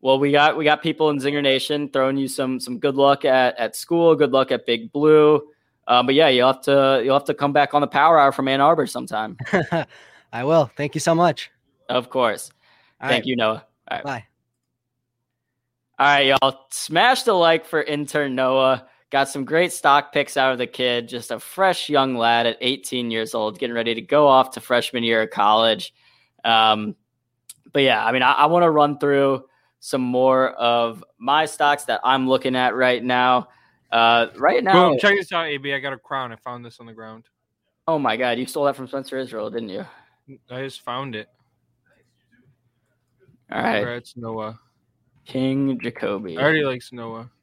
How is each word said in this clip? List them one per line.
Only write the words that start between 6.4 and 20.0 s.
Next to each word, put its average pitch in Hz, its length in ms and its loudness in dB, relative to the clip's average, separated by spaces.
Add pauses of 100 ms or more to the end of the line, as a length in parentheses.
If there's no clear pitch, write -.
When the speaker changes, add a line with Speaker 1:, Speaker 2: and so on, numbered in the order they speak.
Speaker 1:
have 131 140 0
to, 135 420 2
you'll 131 120 0
have 143 100 0
to 147 80 -4
come 143 200 -4
back 143 200 2
on 147 80 2
the 139 60 -2
Power 156 320 4
Hour 139 120 6
from 135 160 -4
Ann 135 140 0
Arbor 156 260 2
sometime. 110 500 -8 (140)
Speaker 2:
<laughs> - 800 -6
I 120 100 -8
will. 147 340 2
Thank 143 180 -6
you 156 60 -6
so 165 120 0
much. 165 380 0 (380)
Speaker 1:
Of 127 200 -2
course. 117 420 -2 (500)
Speaker 2:
All 127 80 -10
Speaker 1:
Thank 123 140 0
Speaker 2:
right. 120 40 -10
Speaker 1:
you, 127 80 -4
Noah. 110 300 -2 (240)
All - 80 -8
right. - 60 -12
Speaker 2:
Bye. 123 220 -10 (1700)
Speaker 1:
All 139 80 4
right, 143 200 4
y'all. 135 420 0
Smash 226 540 0
the 226 100 0
like 165 320 2
for 156 160 -4
intern 147 540 -4
Noah. 131 520 0 (220)
Got 139 180 0
some 139 160 -8
great 170 300 -2
stock 143 400 0